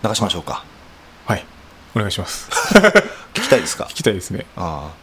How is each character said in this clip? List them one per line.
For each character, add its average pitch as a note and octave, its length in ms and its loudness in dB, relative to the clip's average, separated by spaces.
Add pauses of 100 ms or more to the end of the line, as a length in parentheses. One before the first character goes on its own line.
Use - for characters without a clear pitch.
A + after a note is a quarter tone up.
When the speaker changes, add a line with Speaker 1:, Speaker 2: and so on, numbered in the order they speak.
Speaker 1:
流 G#2+ 100 0
し - 80 0
ま G2 80 0
し F2+ 60 -2
ょ E2+ 40 -6
う - 20 -14
か。 - 220 -8 (600)
Speaker 2:
は - 100 0
い。 - 80 -8 (500)
お A2 60 0
願 G2+ 80 -2
い - 40 -4
し - 80 -6
ま F#2 60 -6
す。 - 240 -10
Speaker 1:
<laughs> - 840 4
聞 A3+ 80 -4
き B3+ 60 -4
た C3 80 8
い - 40 2
で - 60 -6
す - 100 -6
か？ - 80 -6
Speaker 2:
聞 - 100 -12
き - 80 -8
た A2+ 80 4
い G#2 40 0
で F#2 60 -4
す - 100 -12
ね。 - 160 -6 (100)
Speaker 1:
あ D#2 360 -8
あ。 - 100 -18